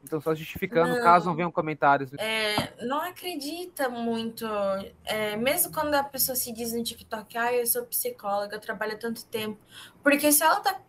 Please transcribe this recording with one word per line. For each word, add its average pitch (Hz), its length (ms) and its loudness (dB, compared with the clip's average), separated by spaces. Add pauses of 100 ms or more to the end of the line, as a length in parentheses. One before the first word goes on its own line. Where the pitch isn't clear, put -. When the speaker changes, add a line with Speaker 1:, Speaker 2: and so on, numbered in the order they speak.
Speaker 1:
Então, 151 160 -4
só 160 140 0
justificando, 165 600 0
Speaker 2:
Não. 160 60 0
Speaker 1:
caso 170 240 8
não 175 80 0
venham 170 160 -2
comentários. 143 640 2
Speaker 2:
É, 214 720 -2
não 269 160 -2
acredita 339 880 -6
muito, 233 560 -4 (600)
é, 214 320 -2
mesmo 269 360 0
quando 294 220 0
a 277 80 4
pessoa 262 320 -2
se 254 180 -4
diz 226 200 -6
no 233 100 -2
TikTok, 226 560 -8
"Ai, 240 220 0
eu 233 60 0
sou 240 200 -2
psicóloga, 208 720 -4
eu 208 40 -8
trabalho 214 340 -4
há 208 40 -12
tanto 233 280 -8
tempo." 214 320 -6 (440)
Porque 285 300 6
se 302 100 6
ela 339 180 6
tá 381 280 0